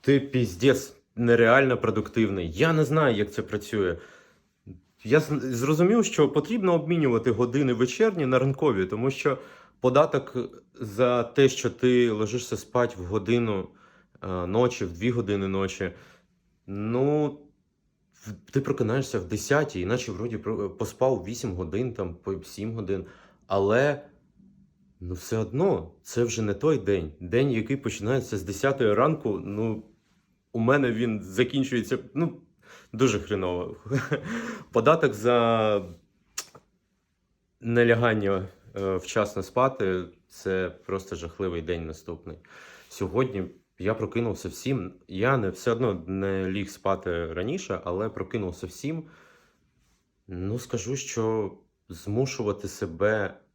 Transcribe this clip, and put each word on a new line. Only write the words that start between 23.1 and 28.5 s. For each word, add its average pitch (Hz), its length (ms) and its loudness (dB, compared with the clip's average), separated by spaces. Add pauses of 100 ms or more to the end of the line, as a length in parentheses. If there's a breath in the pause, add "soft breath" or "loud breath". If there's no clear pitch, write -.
але, 110 540 2 (1000)
ну, 90 140 -8
все 110 240 -6
одно, 110 540 0 (120)
це 117 200 0
вже 113 180 -2
не 104 120 0
той 147 240 2
день. 92 420 0
День, 120 320 2
який 117 260 -2
починається 120 600 -2
з 90 60 -4
десятої 104 500 0